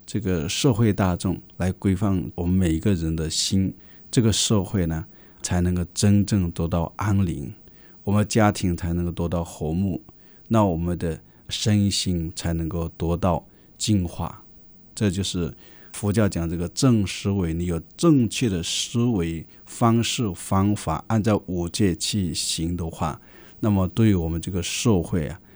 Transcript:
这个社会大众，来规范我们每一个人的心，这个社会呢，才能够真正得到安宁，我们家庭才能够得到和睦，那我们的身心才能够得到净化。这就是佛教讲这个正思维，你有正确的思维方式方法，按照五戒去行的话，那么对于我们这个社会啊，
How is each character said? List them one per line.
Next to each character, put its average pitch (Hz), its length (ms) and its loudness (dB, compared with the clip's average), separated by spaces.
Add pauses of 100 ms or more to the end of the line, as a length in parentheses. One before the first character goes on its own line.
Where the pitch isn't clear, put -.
这 - 140 -4
个 87 300 -2
社 135 240 2
会 107 200 4
大 90 220 2
众， 92 240 -2 (180)
来 92 160 -2
规 98 220 0
范 95 380 -2
我 87 120 -4
们 90 100 2
每 95 160 2
一 80 80 0
个 101 160 2
人 80 200 -2
的 80 140 -2
心， 95 420 0 (380)
这 - 120 2
个 110 100 4
社 101 320 2
会 92 220 -2
呢， 80 200 -4 (380)
才 90 160 0
能 90 160 2
够 87 180 -2
真 101 320 4
正 95 260 0
得 82 160 -2
到 85 280 -2
安 101 280 0
宁， 73 300 -4 (520)
我 101 80 0
们 104 120 4
家 104 240 4
庭 92 260 0
才 85 180 -4
能 87 100 0
够 87 80 -2
得 85 160 -2
到 85 160 -2
和 78 300 -6
睦， 95 280 0 (460)
那 113 160 4
我 90 140 2
们 85 200 -2
的 80 220 -4 (300)
身 101 420 2
心 85 420 -2
才 85 200 -4
能 82 160 -2
够 82 180 -4 (100)
得 85 200 -2
到 85 280 0 (320)
净 98 300 0
化。 - 360 -10 (520)
这 104 160 0
就 98 100 -2
是 87 320 -4 (440)
佛 101 160 -2
教 104 160 4
讲 85 180 -2
这 82 80 -4
个 85 140 -4
正 117 380 2
思 - 240 -4
维， 92 200 0
你 85 140 -2
有 85 160 -2 (160)
正 139 320 4
确 - 180 -2
的 90 140 0
思 - 440 -2
维 85 380 -2 (220)
方 117 380 2
式 110 320 -2
方 98 400 0
法， 80 320 -6
按 110 140 2
照 104 260 2
五 87 200 -4
戒 90 280 2
去 92 360 -2
行 85 460 -4
的 87 100 -6
话， 80 320 -6 (420)
那 113 100 2
么 95 160 2
对 110 220 4
于 101 40 6
我 82 160 0
们 82 100 -2
这 90 120 -8
个 90 100 -2
社 98 400 2
会 80 260 -2
啊， - 120 -12 (160)